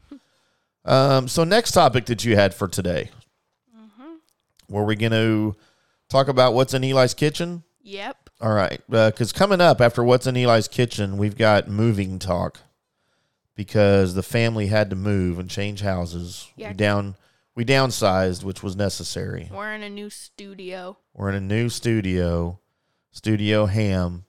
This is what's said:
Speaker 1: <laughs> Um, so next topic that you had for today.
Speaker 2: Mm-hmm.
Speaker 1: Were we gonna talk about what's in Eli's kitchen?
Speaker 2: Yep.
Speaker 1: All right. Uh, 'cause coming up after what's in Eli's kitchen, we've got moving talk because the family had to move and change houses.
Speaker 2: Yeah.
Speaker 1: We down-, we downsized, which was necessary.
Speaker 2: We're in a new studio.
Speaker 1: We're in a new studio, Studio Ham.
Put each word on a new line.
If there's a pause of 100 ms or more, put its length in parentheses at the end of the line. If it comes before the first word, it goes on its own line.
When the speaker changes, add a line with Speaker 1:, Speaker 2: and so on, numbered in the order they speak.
(120)
Speaker 1:
<laughs> (680)
Um,
so
next
topic
that
you
had
for
today. (640)
Speaker 2:
Mm-hmm. (520)
Speaker 1:
Were
we
gonna (560)
talk
about
what's
in
Eli's
kitchen? (200)
Speaker 2:
Yep. (120)
Speaker 1:
All
right. (100)
Uh,
'cause
coming
up
after
what's
in
Eli's
kitchen,
we've
got
moving
talk (960)
because
the
family
had
to
move
and
change
houses.
Speaker 2:
Yeah.
Speaker 1:
We
down-, (400)
we
downsized,
which
was
necessary.
Speaker 2:
We're
in
a
new
studio. (160)
Speaker 1:
We're
in
a
new
studio, (540)
Studio
Ham.